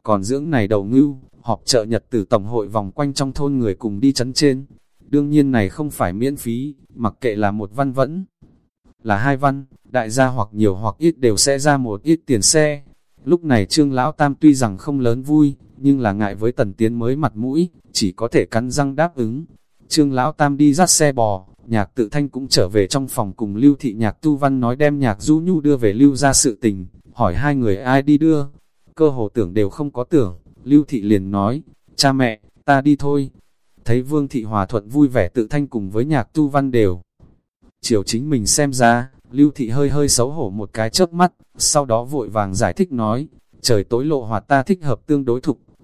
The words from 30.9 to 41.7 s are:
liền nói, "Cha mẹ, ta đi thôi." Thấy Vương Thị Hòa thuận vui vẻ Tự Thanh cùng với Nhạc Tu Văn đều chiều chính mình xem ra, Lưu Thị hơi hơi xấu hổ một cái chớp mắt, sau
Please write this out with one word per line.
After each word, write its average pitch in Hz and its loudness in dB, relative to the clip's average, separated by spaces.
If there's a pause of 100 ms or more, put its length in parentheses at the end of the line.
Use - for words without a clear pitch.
liền 98 0
nói, 104 -2 (320)
"Cha 139 2
mẹ, 123 0 (260)
ta 139 4
đi 143 2
thôi." 143 -2 (560)
Thấy 120 2
Vương 143 -2
Thị 123 -6
Hòa 104 -2
thuận 104 -6
vui 143 4
vẻ 120 0
Tự 113 -2
Thanh 147 -2
cùng 104 -6
với 110 -2
Nhạc 147 -2
Tu 151 0
Văn 139 -2
đều 98 2 (800)
chiều 104 0
chính 120 -4
mình 123 0
xem 143 0
ra, 123 2 (220)
Lưu 143 2
Thị 113 -6
hơi 139 0
hơi 143 0
xấu 123 0
hổ 147 -6
một 101 -8
cái 113 -2
chớp 175 0
mắt, 175 2 (240)
sau - 0